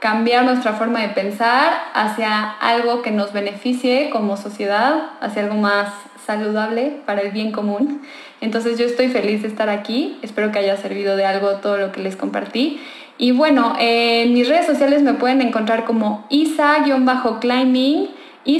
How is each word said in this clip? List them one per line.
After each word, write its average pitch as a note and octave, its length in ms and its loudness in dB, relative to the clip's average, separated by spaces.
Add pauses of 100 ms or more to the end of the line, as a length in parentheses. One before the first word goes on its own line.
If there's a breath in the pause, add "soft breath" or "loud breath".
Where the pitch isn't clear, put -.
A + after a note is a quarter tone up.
cambiar A3+ 440 2
nuestra B3 300 2
forma A3+ 260 -2
de G#3 80 -2
pensar A#3 640 0 (220)
hacia G#3+ 480 0
algo A#3 600 0
que A3+ 80 -6
nos G3+ 220 0
beneficie B3 760 -2
como G#3 260 -2
sociedad, G#3+ 720 -2 (100)
hacia G#3 220 -4
algo G#3 140 -2
más G3+ 360 0 (340)
saludable G#3+ 800 -2
para G3+ 160 -2
el G3 80 -4
bien G#3+ 220 -4
común. G#3+ 500 -2 (380 loud breath)
Entonces A3+ 380 -2
yo A#3+ 80 2
estoy B3 220 0
feliz G#3+ 340 0
de A3 60 -4
estar G#3+ 200 -2
aquí, A3+ 540 -4
espero G#3+ 300 -4
que G#3 60 -2
haya G3 180 0
servido G3 400 -2
de G3 100 2
algo G3 300 0
todo G3+ 200 -2
lo G3 160 -2
que G3 80 -10
les F#3+ 160 -6
compartí. G3+ 640 -4 (380 loud breath)
Y B3 140 4
bueno, B3+ 460 4
eh, A#3 460 2
en A#3+ 100 4
mis B3 140 4
redes E4 180 4
sociales C#4+ 360 4
me B3 120 4
pueden B3+ 280 2
encontrar A3+ 420 0
como G#3+ 440 -2
isa D4+ 560 2
guion C4 200 4
bajo B3 360 0
climbing, C4 680 2 (360 loud breath)
y D4 140 2